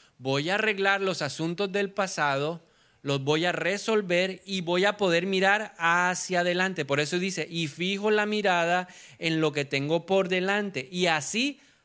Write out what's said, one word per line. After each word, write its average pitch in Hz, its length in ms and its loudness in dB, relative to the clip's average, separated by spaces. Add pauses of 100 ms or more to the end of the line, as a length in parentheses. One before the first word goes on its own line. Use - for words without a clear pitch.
(180)
voy 139 320 -2
a 190 40 2
arreglar 196 460 2
los 185 200 -2
asuntos 170 520 -2
del 202 180 -2
pasado, 160 760 -2 (380)
los 139 200 -2
voy 151 220 2
a 180 80 2
resolver 185 920 0
y 190 160 -4
voy 180 240 2
a 208 100 2
poder 180 300 2
mirar 196 500 2
hacia 175 640 2
adelante. 175 460 0
Por 139 140 0
eso 151 180 -2
dice, 180 320 -4
"Y 165 160 -2
fijo 190 440 -2
la 214 140 2
mirada 185 640 2 (300)
en 160 240 0
lo 151 100 2
que 139 140 -4
tengo 147 400 -2
por 190 220 2
delante, 190 600 -2
y 180 160 0
así... 208 540 0 (240)